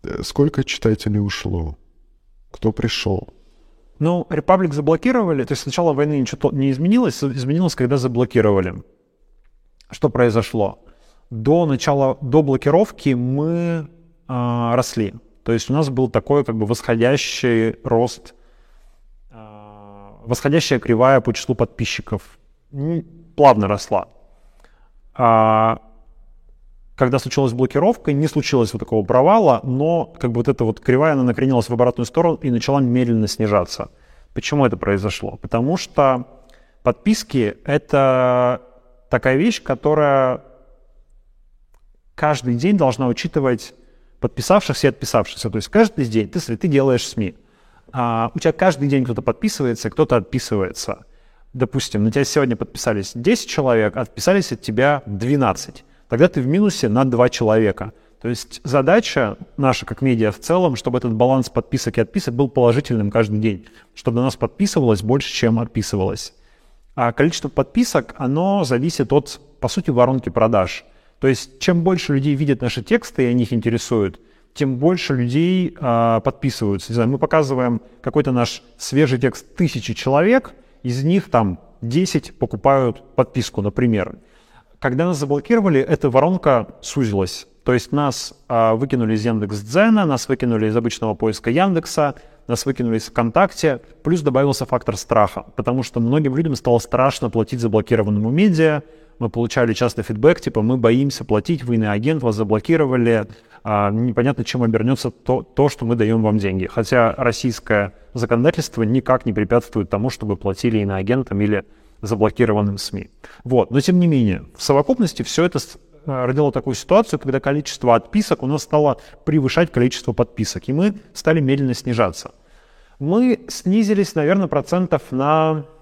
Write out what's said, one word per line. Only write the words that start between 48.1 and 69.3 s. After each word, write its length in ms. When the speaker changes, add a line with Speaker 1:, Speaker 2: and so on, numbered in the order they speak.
Speaker 2:
у 40
тебя 140
каждый 360
день 160
кто-то 180
подписывается, 680
кто-то 260
отписывается. 880
Допустим, 500
на 60
тебя 140
сегодня 320
подписались 580
десять 340
человек, 480
а 60
отписались 500
от 80
тебя 460
двенадцать. 800
Тогда 200
ты 120
в 60
минусе 420
на 160
два 240
человека. 640
То 80
есть 360
задача 720
наша 300
как 160
медиа 300
в 80
целом, 340
чтобы 240
этот 160
баланс 340
подписок 500
и 20
отписок 340
был 140
положительным 600
каждый 280
день, 280
чтобы 220
на 80
нас 120
подписывалось 680
больше, 300
чем 280
отписывалось. 720
А 160
количество 360
подписок, 720
оно 460
зависит 480
от, 280